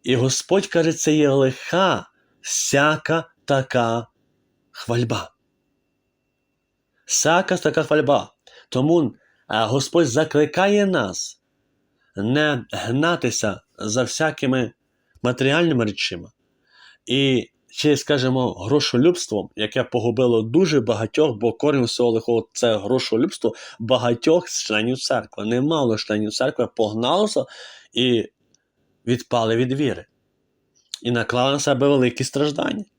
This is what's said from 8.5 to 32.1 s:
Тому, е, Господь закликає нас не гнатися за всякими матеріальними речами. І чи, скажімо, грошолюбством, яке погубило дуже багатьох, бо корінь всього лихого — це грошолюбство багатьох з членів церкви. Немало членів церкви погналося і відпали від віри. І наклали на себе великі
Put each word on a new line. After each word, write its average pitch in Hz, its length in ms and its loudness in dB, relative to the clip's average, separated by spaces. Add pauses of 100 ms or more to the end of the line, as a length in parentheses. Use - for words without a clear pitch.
Тому, 156 340 2
е, 117 80 0 (380)
Господь 131 580 0
закликає 156 800 2
нас 131 540 -4 (760)
не 131 560 0
гнатися 120 880 -2 (180)
за 107 240 -2
всякими 131 680 -2 (500)
матеріальними 135 640 2
речами. 92 440 -6 (800)
І 131 440 0 (260)
чи, 147 200 2
скажімо, 127 560 0
грошолюбством, 127 1040 0
яке 107 280 -2
погубило 117 580 0
дуже 151 380 2
багатьох, 110 560 0
бо 110 160 0
корінь 139 320 0
всього 120 260 0
лихого — 113 420 0
це 113 240 0
грошолюбство 120 800 -2 (240)
багатьох 120 680 0
з - 140 -8
членів 113 360 -2
церкви. 107 460 -6
Немало 127 520 0
членів 107 360 -4
церкви 127 440 -2
погналося 123 680 0 (480)
і 120 360 0 (800)
відпали 117 500 0
від 123 160 0
віри. 135 340 -4 (960)
І 120 80 -2
наклали 123 420 0
на 143 80 -2
себе 139 280 2
великі 131 360 2